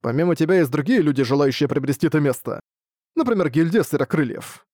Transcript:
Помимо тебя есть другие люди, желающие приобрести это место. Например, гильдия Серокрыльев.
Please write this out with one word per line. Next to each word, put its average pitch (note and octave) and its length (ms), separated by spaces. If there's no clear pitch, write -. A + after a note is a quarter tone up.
Помимо D#3 340
тебя D#3 200
есть D#3 160
другие D#3 300
люди, C#3 220
желающие C#3 440
приобрести C#3 400
это D3+ 120
место. C3 400
Например, A3+ 340
гильдия E3 340
Серокрыльев. - 880